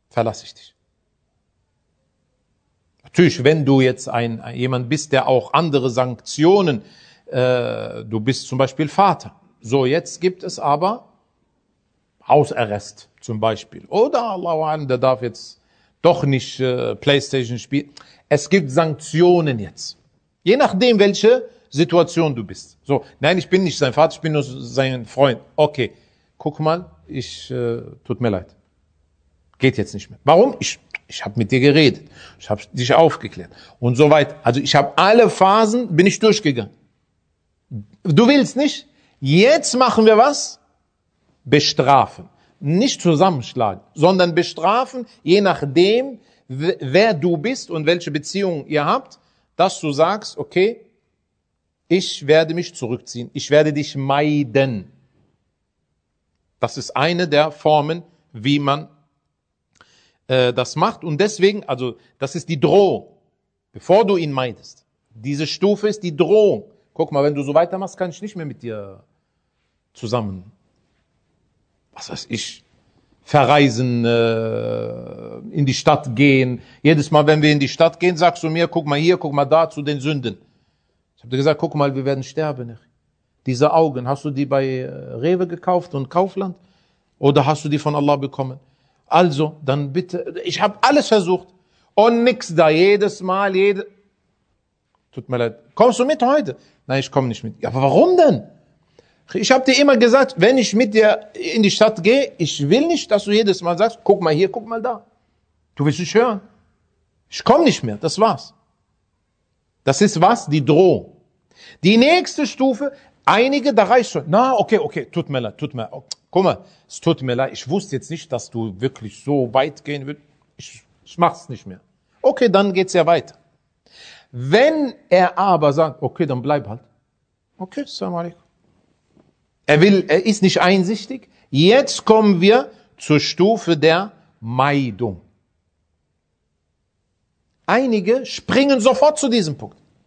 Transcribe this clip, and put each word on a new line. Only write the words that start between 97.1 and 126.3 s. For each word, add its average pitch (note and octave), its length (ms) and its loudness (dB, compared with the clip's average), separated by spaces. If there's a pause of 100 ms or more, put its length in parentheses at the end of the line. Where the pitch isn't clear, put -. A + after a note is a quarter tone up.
komm C3 160 0
nicht A2+ 160 -8
mit. G2+ 180 -14
Ja, A2 80 -6
aber C3 140 -2
warum A#3+ 340 4
denn? C#4 260 4 (880)
Ich A3 180 -2
hab C4 140 4
dir C4 140 4
immer C#4+ 180 4
gesagt, A#3+ 400 4
wenn A3 200 4
ich A3+ 160 0
mit G#3+ 220 0
dir G#3+ 380 2
in A3 280 -4
die G3+ 100 4
Stadt G#3+ 320 0
gehe, B3 360 2
ich C#3+ 280 -4
will B3+ 200 2
nicht, E4+ 240 -4
dass G3+ 140 0
du G3+ 60 -4
jedes G#3 300 0
Mal E3+ 160 -4
sagst, A3 260 -2
guck F#3+ 180 2
mal D#3+ 120 0
hier, F#3 180 0
guck G#3+ 160 -12
mal A#3 140 -8
da. A3+ 240 -8 (720)
Du C#3+ 100 -4
willst D3 140 0
nicht F3 140 -6
hören. A3 280 2 (880)
Ich - 140 -14
komm D4 200 4
nicht A3+ 200 2
mehr, G#2+ 140 -8
das D#3 220 -6
war's. A3 360 -2 (1300)
Das - 180 0
ist G3+ 180 2
was? G#3+ 280 2
Die D3 180 -2
Drohung. D3+ 460 2 (720)
Die G3+ 140 4
nächste D4+ 500 2
Stufe, C4+ 440 -4 (320)
einige, B3+ 500 2
da G#3+ 100 4
reicht A3+ 280 2
schon. C#3+ 160 -6
Na, A#3+ 300 2
okay, G3+ 220 0
okay, E3 260 -8
tut - 240 -8
mir C3+ 100 -4
leid, A2+ 180 -8
tut - 160 -10
mir, A2+ 180 -10
oh, - 120 -16 (260)
guck F#3 140 0
mal, D3+ 220 -2 (220)
es - 140 -20
tut E3 220 -2
mir B2+ 100 -4
leid, B2+ 200 -4
ich - 140 -14
wusste F#3 280 -6
jetzt - 160 -12
nicht, D#3+ 200 -14
dass A#2+ 200 -8
du A2+ 280 -8
wirklich A2 440 -10
so C3+ 320 -2
weit D3 280 -2
gehen C#3+ 220 -12
willst. D3 160 -16 (340)
Ich, - 280 -20 (200)
ich - 140 -18
mach's - 320 -2
nicht A#2+ 160 -16
mehr. F#2 140 -20 (420)
Okay, C4 280 2
dann G3 240 2
geht's F#3 200 -2
ja E3 140 2
weiter. E3+ 300 0 (960)
Wenn A#3+ 600 2 (160)
er F3+ 300 2
aber E3 340 2
sagt, D#3 300 -2
okay, D3 240 -4
dann B2 160 -6